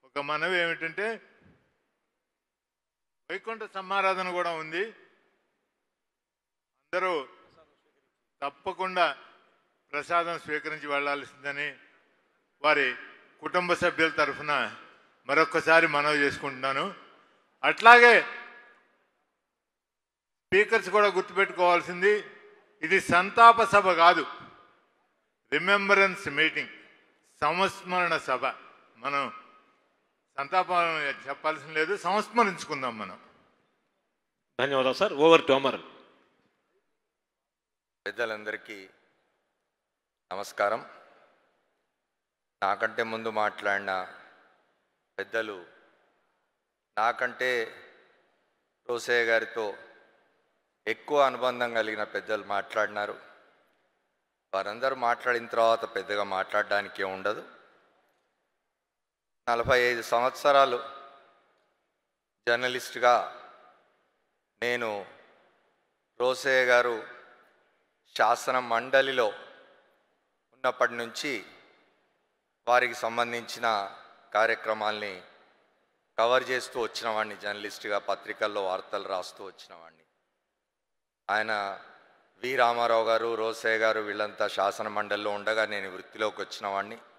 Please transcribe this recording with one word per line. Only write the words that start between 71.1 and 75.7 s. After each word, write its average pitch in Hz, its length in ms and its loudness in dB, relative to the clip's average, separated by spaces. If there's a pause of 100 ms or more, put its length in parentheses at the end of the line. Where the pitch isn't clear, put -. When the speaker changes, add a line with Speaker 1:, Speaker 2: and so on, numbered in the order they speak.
Speaker 3:
వారికి 120 260 2
సంబంధించిన 117 960 -4 (440)
కార్యక్రమాల్ని 107 880 -2 (960)